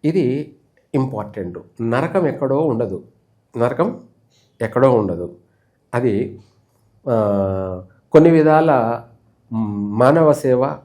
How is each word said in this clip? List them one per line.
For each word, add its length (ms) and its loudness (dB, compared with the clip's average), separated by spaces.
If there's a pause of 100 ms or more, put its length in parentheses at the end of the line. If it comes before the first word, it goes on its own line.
ఇది 500 -2 (400)
ఇంపార్టెంట్. 640 -6 (220)
నరకం 460 -2
ఎక్కడో 320 -4
ఉండదు, 440 -4 (540)
నరకం 420 -2 (640)
ఎక్కడో 300 2
ఉండదు. 440 -2 (580)
అది, 460 -2 (720)
ఆ, 40 0 (1000)
కొన్ని 200 6
విధాల 680 2 (760)
మానవ 560 4
సేవ 300 0 (220)